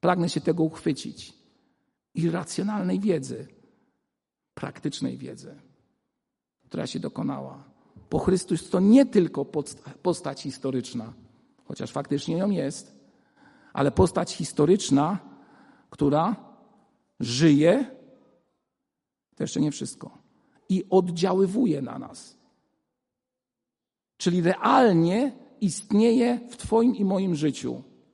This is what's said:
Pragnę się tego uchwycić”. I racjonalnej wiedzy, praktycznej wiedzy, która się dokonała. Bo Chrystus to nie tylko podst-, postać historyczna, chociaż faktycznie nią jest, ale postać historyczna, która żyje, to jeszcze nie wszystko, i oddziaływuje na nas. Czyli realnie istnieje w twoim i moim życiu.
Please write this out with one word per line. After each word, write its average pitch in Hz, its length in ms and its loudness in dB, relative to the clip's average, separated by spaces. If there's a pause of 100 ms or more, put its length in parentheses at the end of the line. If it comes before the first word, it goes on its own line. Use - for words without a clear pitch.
Pragnę 175 280 0
się - 120 -2
tego 160 220 0
uchwycić”. - 680 -6 (800)
I 165 160 -2
racjonalnej 185 720 -4
wiedzy, 143 480 -4 (1040)
praktycznej - 640 -10
wiedzy, 127 360 -16 (1080)
która - 220 -8
się - 140 -8
dokonała. 139 640 -8 (460)
Bo - 80 -2
Chrystus - 520 -2
to 185 100 0
nie 233 260 8
tylko 170 380 0
podst-, - 460 -10 (120)
postać 143 400 -4
historyczna, 123 720 -8 (520)
chociaż - 280 -12
faktycznie 143 440 -4
nią 190 140 -2
jest, 147 460 -6 (760)
ale 139 180 2
postać 175 440 2
historyczna, 156 840 2 (720)
która 156 460 0 (840)
żyje, 151 680 4 (1500)
to 156 80 -4
jeszcze - 160 -4
nie 151 100 2
wszystko, - 480 -12 (500)
i 185 220 0
oddziaływuje 185 920 2
na 131 160 -10
nas. - 380 -18 (1800)
Czyli 175 260 0
realnie 214 920 4 (280)
istnieje 233 800 2 (100)
w - 60 -20
twoim 233 400 2
i 208 80 0
moim 190 300 0
życiu. 131 480 -4 (320)